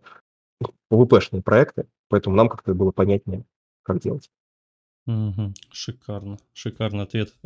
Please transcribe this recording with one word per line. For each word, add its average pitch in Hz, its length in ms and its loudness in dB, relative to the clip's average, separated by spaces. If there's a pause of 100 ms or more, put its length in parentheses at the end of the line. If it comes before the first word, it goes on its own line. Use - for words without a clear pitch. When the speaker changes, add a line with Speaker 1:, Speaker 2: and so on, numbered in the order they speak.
(600)
Speaker 1:
P - 360 -2
V 120 100 8
P-шные 95 360 4
проекты, - 440 2 (220)
поэтому 101 280 0
нам 117 120 6
как-то - 260 -6
было 95 160 0
понятнее, 98 540 -2 (380)
как 92 180 -4
делать. - 280 -8 (800)
Speaker 2:
Мгм. 107 460 -6 (180)
Шикарно, 101 640 -14 (160)
шикарный 104 500 -8
ответ. 107 300 -6 (120)